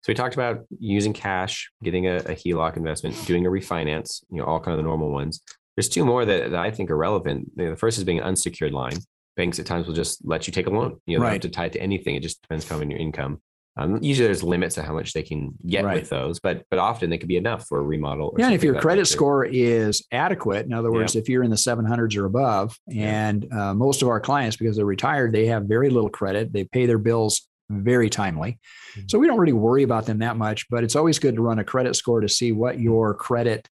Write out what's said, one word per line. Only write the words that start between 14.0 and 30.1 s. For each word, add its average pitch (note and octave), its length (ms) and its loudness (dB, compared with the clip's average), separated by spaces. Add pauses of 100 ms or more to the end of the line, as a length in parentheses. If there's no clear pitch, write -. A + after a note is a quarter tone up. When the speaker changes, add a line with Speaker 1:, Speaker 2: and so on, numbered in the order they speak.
Speaker 1:
usually C3+ 240 2
there's F#2+ 160 2
limits F2 320 0
to D#2+ 80 -6
how D#2 100 -8
much D#2+ 200 -6
they D#2 100 -4
can D2 320 -6 (100)
get G2 200 0
Speaker 2:
Right. F2+ 160 0
Speaker 1:
with - 80 -14
those, C#2 320 -4
but, F2+ 280 -2
but F2+ 120 2
often G2 300 0
they E2 80 -2
can E2+ 100 -8
be F2 80 0
enough - 320 -2
for - 100 -2
a C#2+ 40 0
remodel D2+ 480 -2
or - 60 -14
Speaker 2:
Yeah, A#3+ 100 2
and A#3+ 100 4
if - 60 2
Speaker 1:
something E3 40 4
Speaker 2:
your C3+ 80 4
Speaker 1:
of - 40 0
that - 40 -2
Speaker 2:
credit F3 200 4
Speaker 1:
nature. - 100 2
Speaker 2:
score C#3 320 2
is A#2 680 2
adequate, B2 560 0
in B2+ 60 -4
other A#2 180 0
words, A2 240 2
Speaker 1:
Yeah. A2 60 2
Speaker 2:
if A2 80 -6
you're B2+ 160 4
in A2+ 80 2
the G#2+ 40 2
seven A#2 280 0
hundreds A2+ 320 0
or G2+ 80 0
above, A2 520 0 (120)
Speaker 1:
Yeah. G#2+ 400 0
Speaker 2:
and, G#2 240 -2
uh, G2+ 220 -2
most C3 280 2
of B2 60 4
our A2+ 100 2
clients, C3 380 0
because A2 180 0
they're G#2+ 100 2
retired, B2 480 0
they A2 140 4
have A2 200 0
very A#2+ 240 4
little A2+ 200 2
credit. G2+ 420 -2
They G2+ 120 -2
pay B2 220 2
their A#2 120 4
bills A2+ 500 0 (220)
very G#2+ 400 2
timely. F#2+ 480 -2 (380)
Speaker 1:
Mm-hmm. G2 140 -14
Speaker 2:
So G#3+ 100 4
we D#4+ 80 6
don't A#3 100 4
really E3 140 6
worry A#2 320 6
about A2+ 220 0
them A2 120 0